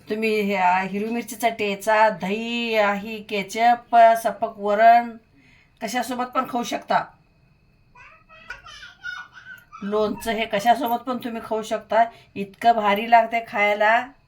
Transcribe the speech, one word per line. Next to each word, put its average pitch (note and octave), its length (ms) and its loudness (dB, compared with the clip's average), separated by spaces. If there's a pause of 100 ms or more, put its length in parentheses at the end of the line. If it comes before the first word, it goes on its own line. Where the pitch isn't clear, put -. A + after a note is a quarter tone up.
(100)
तुम्ही G#3+ 300 -2
हे, G3+ 140 -2
अ, F#3 300 2
हिरवी G3+ 260 -6
मिरचीचा A#3 380 -4
ठेचा, A3 600 0
दही, A3+ 680 -4
अ, G3+ 180 2
ही G#3 300 -8
केचप, A3 720 0
अ, A3+ 200 8
सपक A3 420 -4
वरण A3+ 520 4 (720)
कशासोबत A#3+ 420 -4
पण B3+ 260 -4
खाऊ A#3+ 120 -2
शकता. - 420 -2 (2750)
लोणचं G#3 480 -4
हे A3 140 -2
कशासोबत A#3 560 0
पण B3 160 -6
तुम्ही A3+ 280 -10
खाऊ A3 180 -4
शकता. G#3+ 420 0 (300)
इतकं G#3 380 0
भारी G#3+ 380 0
लागते A3+ 380 4
खायला G#3 580 2 (220)